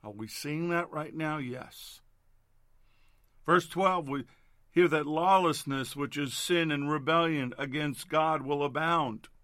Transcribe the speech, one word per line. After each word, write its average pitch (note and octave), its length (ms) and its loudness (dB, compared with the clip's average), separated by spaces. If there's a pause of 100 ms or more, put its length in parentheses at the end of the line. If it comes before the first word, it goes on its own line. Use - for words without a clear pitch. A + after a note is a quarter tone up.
Are G#2+ 80 -12
we G#2+ 180 -10
seeing D#3 420 -4
that E3+ 200 -2
right D3+ 240 -8
now? D#3 240 -4
Yes. - 600 -10 (1400)
Verse E3+ 240 4
twelve, F3+ 400 2
we C3+ 160 -4 (460)
hear F3 180 6
that D3+ 180 0
lawlessness, D#3 880 2
which C#3+ 220 -6
is C#3+ 160 -2
sin E3+ 380 2
and C#3+ 200 -2
rebellion D3+ 680 2
against C#3+ 500 -4
God, D#3 340 2
will C#3+ 220 0
abound. C#3+ 640 -2 (160)